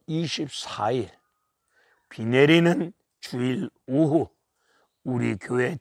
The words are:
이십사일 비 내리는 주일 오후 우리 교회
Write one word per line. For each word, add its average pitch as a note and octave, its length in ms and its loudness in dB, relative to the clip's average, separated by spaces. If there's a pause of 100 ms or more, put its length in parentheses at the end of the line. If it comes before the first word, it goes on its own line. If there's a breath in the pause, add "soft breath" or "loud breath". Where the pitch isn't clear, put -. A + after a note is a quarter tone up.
이십사일 C3+ 1040 -6 (960)
비 - 160 -10
내리는 E3 640 4 (280)
주일 B2 500 -6 (160)
오후 C#3+ 420 0 (760)
우리 A#2+ 340 -2
교회 B2 440 -4